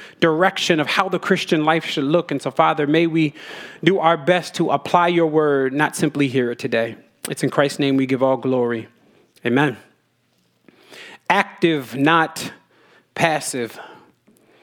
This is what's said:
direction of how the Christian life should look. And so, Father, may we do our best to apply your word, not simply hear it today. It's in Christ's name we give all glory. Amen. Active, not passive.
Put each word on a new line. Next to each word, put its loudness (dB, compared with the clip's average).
direction 2
of 2
how 0
the -2
Christian 0
life 2
should -4
look. 0
And -4
so, -6
Father, 2
may 2
we 0
do 2
our 2
best -2
to -2
apply 2
your 2
word, 0
not 0
simply 0
hear 0
it -8
today. -4
It's -8
in 0
Christ's 0
name 2
we 0
give -2
all 2
glory. -2
Amen. 0
Active, 0
not 0
passive. -4